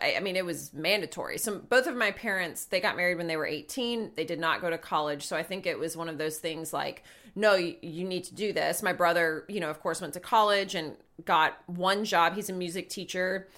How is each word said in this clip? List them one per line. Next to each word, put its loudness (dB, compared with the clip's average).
I, 2
I 0
mean, -2
it 0
was -6
mandatory. -2
So -2
both 4
of -2
my 2
parents, -4
they 0
got 0
married 2
when -4
they 0
were 0
eighteen. -4
They -2
did -4
not 0
go -2
to -2
college. -2
So -4
I -2
think -6
it -2
was -4
one -6
of -8
those -2
things -6
like, -4
"No, 6
you, 2
you -6
need -4
to -16
do -2
this." 0
My 2
brother, 4
you -4
know, -2
of -8
course, -2
went -8
to -6
college 4
and -4
got 4
one 2
job. 4
He's -6
a -4
music -6
teacher. -4